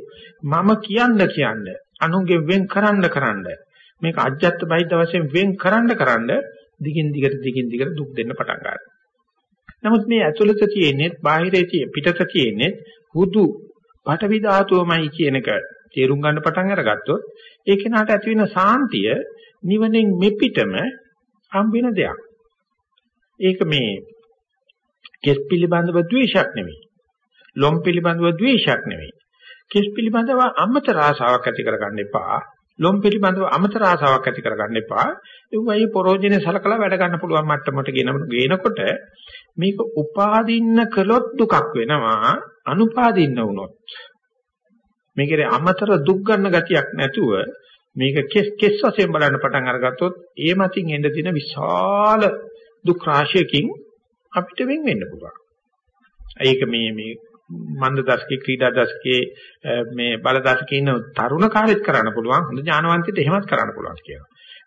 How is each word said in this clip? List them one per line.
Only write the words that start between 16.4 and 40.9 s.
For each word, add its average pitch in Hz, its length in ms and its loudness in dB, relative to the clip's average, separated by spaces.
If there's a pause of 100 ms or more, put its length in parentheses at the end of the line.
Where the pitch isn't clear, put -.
පටන් 185 300 0
අරගත්තොත් 143 500 -2 (440)
ඒ 202 100 6
කෙනාට 214 320 0
ඇති 208 200 2
වෙන 220 180 2
සාන්තිය 190 640 2 (520)
නිවනෙන් 220 520 2
මෙපිටම 180 580 2 (760)
හම් 202 180 2
වෙන 240 220 0
දෙයක්. 185 280 -2 (1200)
ඒක 185 240 2
මේ 139 280 0 (1300)
කෙස් 139 220 0
පිළිබඳව 170 600 0
ද්වේෂයක් 208 500 2
නෙවෙයි. 87 300 -10 (760)
ලොම් 143 220 2
පිළිබඳව 170 540 0
ද්වේෂයක් 185 520 0
නෙවෙයි. 82 300 -12 (520)
කෙස් 202 240 0
පිළිබඳව 233 520 0 (140)
අමතර 226 420 0
ආශාවක් 127 500 2
ඇති 117 160 -4
කරගන්න 104 380 -4
එපා. 98 360 -4 (420)
ලොම් 180 180 2
පිළිබඳව 196 500 2
අමතර 202 340 0
ආශාවක් 147 460 2
ඇති 113 140 -4
කරගන්න 107 360 -4
එපා. 110 300 -2 (400)
ඒවා 226 220 -2
මේ 220 180 2
පරෝජනේ 196 520 2
සලකලා 196 400 0
වැඩ 190 180 0
ගන්න 170 240 0
පුළුවන් 160 260 0
මට්ටමට 139 440 -2
ගෙන-, 131 360 -2
ගේනකොට 139 540 0 (720)
මේක 190 260 -2 (140)
උපාදින්න 226 960 2
කළොත් 220 460 2